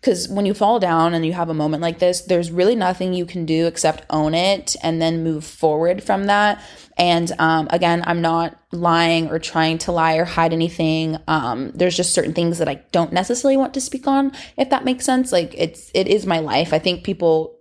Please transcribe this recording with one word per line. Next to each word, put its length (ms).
'cause 280
when 180
you 80
fall 240
down 340
and 140
you 80
have 160
a 40
moment 280
like 160
this, 240
there's 280
really 260
nothing 360
you 140
can 180
do 220
except 420
own 240
it 500
and 200
then 220
move 200
forward 580
from 240
that. 320
And, 420
um, 320
again, 360
I'm 160
not 340
lying 560
or 100
trying 400
to 140
lie 240
or 80
hide 300
anything. 720
Um, 480
there's 220
just 180
certain 180
things 260
that 100
I 120
don't 200
necessarily 460
want 160
to 60
speak 260
on, 260
if 140
that 160
makes 180
sense. 280
Like, 220
it's, 400
it 140
is 160
my 140
life. 340
I 60
think 260
people 560